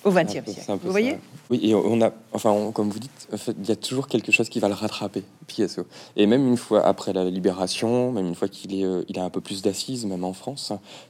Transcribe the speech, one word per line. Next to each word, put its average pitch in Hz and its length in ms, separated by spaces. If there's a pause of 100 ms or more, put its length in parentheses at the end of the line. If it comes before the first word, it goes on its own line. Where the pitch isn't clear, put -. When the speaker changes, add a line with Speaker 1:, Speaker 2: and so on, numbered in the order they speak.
Speaker 1:
au 208 80
Speaker 2:
C'est 180 80
un 165 40
Speaker 1:
vingtième 175 220
Speaker 2:
peu, 107 80
Speaker 1:
siècle. - 140
Speaker 2:
c'est - 60
un 98 60
peu 175 100
Speaker 1:
Vous 185 60
Speaker 2:
ça. 202 60
Speaker 1:
voyez ? 262 180 (320)
Speaker 2:
Oui, 120 120
et 110 120
on 110 260
a, 113 120 (200)
enfin, 110 180
on, 104 220
comme 107 180
vous 104 80
dites, - 340
en 110 40
fait, 107 240
il 98 80
y 113 40
a 98 40
toujours 131 320
quelque 110 240
chose 113 160
qui - 100
va 107 100
le 101 60
rattraper, 101 480 (240)
Picasso. - 400 (300)
Et 104 100
même 131 220
une 120 80
fois 107 280
après 98 280
la 92 120
Libération, 95 840
même 101 160
une 85 80
fois 98 140
qu'il 95 260
est, 95 100
euh, 92 240
il - 100
a 92 60
un 90 60
peu 95 100
plus 95 220
d'assises, 113 440
même 90 180
en 92 80
France, - 380
hein, 101 100 (300)